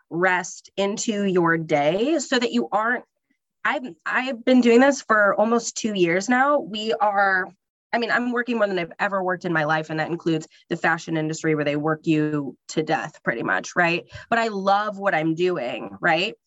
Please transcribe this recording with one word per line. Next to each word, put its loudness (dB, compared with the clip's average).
rest -2
into -2
your 2
day 0
so -2
that -2
you -2
aren't, -2
I've, -2
I've -4
been 6
doing 8
this 4
for 4
almost 0
two -4
years 0
now. 2
We -6
are, 2
I 0
mean, -4
I'm -2
working -2
more 2
than -2
I've -6
ever -2
worked -4
in -2
my 2
life. -2
And -4
that -4
includes -2
the -4
fashion -2
industry -2
where -2
they -2
work -4
you 0
to -2
death -4
pretty -4
much, -2
right? 0
But 2
I 2
love 0
what -2
I'm 0
doing, -4
right? 0